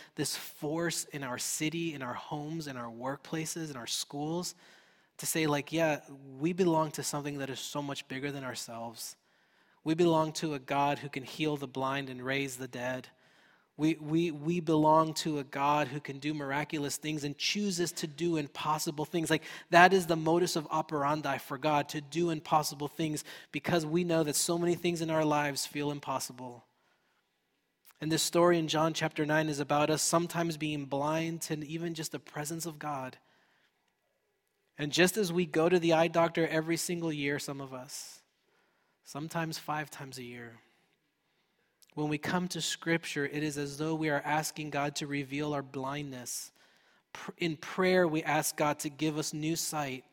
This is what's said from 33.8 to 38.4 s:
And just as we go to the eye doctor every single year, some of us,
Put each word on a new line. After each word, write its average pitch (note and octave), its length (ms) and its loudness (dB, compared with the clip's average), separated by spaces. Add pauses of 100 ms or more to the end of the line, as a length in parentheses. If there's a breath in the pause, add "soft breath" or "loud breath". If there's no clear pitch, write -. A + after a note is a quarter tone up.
And D3 140 -4
just F3+ 240 4
as G3 160 0
we F3 140 2
go D#3+ 240 4
to F3+ 100 6
the E3 140 4
eye E3 160 6
doctor E3 360 2
every D#3+ 300 0
single E3 360 -2
year, C#3+ 280 -4
some C#3 220 -8
of C3+ 120 -12
us, - 480 -14 (840)